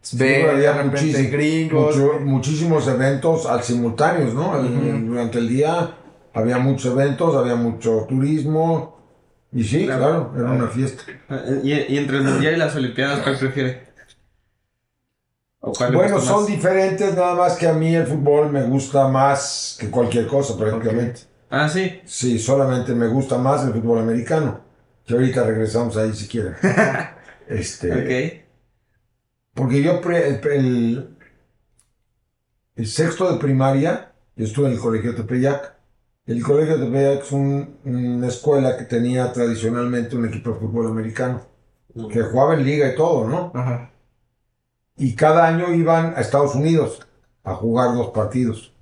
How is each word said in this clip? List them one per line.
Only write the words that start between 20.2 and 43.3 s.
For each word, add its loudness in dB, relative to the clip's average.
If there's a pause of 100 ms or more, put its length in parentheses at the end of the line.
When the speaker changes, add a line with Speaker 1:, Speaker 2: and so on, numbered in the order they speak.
Speaker 2:
cosa, -2
prácticamente. -2
Speaker 1:
Ok. -20 (240)
Speaker 3:
Ah, 0
¿sí? -2
Speaker 2:
Sí, -2
solamente 2
me 2
gusta 0
más 2
el 0
fútbol 0
americano, -2 (440)
que -2
ahorita 2
regresamos -2
ahí 0
si -10
quieren. -6
Speaker 3:
<laughs> 0 (360)
Speaker 2:
Este, -4
Speaker 3:
Ok. -4 (1120)
Speaker 2:
porque 0
yo 2
pre-, 0
el, -2 (100)
el, 0 (1600)
el -6
sexto -2
de 0
primaria, 0 (240)
yo -4
estuve 0
en 0
el -4
Colegio -2
Tepeyac. -2 (500)
El -4
Colegio 2
Tepeyac 0
es -8
un, -2
una -2
escuela 2
que -10
tenía 0
tradicionalmente -2
un -2
equipo -6
de -6
fútbol -2
americano, -4 (520)
Speaker 3:
Ujú. -10
Speaker 2:
que 0
jugaba 2
en 0
liga 2
y -6
todo, 0
¿no? -4